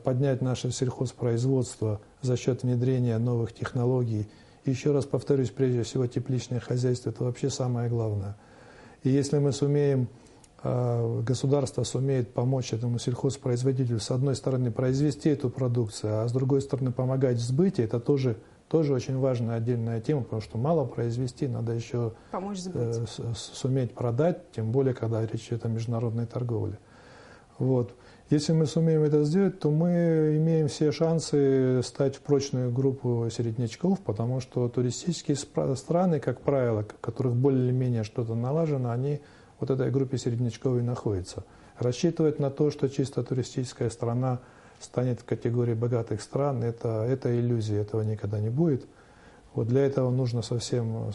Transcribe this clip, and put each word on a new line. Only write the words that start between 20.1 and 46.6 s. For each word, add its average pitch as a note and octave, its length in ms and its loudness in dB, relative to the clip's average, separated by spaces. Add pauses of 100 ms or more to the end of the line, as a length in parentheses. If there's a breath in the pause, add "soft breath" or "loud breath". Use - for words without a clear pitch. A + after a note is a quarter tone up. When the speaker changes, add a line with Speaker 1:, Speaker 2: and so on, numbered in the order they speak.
Speaker 1:
потому A2 200 -6
что - 160 -8
мало D3 260 2
произвести, B2 600 -4
надо A#2 260 -4
ещё, A#2 420 -4 (180)
Speaker 2:
Помочь G3 260 -6
сбыть. F3+ 180 -8
Speaker 1:
э, A#2 300 -2
с-, A#2 280 -6
с-, - 200 -10
суметь B2+ 400 -2
продать, C3+ 580 0
тем A2 200 -4
более, C3 220 2
когда A2+ 300 -2
речь A2 240 -6
идёт A2+ 160 -6
о A#2 40 -2
международной A2+ 580 -2
торговле. A2 520 -4 (800 loud breath)
Вот. B2+ 360 2 (340 loud breath)
Если D3 240 4
мы D#3+ 140 4
сумеем D#3+ 380 4
это D3+ 180 4
сделать, F#3 380 2
то D3+ 100 2
мы D#3+ 640 4
имеем D#3+ 300 4
все D3 240 2
шансы C#3 960 4
стать C#3 320 0
в - 60 -18
прочную C3+ 500 2
группу B2 580 0
середнячков, A#2+ 680 -2
потому A#2 400 -2
что B2 280 -2
туристические B2+ 680 -2
спра-, C#3+ 400 -2
страны, E3+ 420 2
как B2 220 -4
правило, A#2+ 420 2
к-, G#2 180 -10
которых A#2+ 360 -2
более-менее B2+ 680 2
что-то A2+ 320 -4
налажено, C3 560 -2
они C#3 300 -2 (400 loud breath)
вот B2+ 100 -4
этой C3 220 0
группе C3 260 0
середнячков B2 580 -2
и A#2+ 60 0
находятся. G#2+ 640 -4 (340 loud breath)
Рассчитывать D3+ 600 2
на C#3 100 0
то, D3 200 2
что C#3+ 200 -2
чисто C3 320 -2
туристическая B2 680 -4
страна B2 500 -2 (400 loud breath)
станет B2 400 -2
в - 40 -20
категории A#2+ 500 0
богатых A#2 460 -2
стран, C3+ 440 -2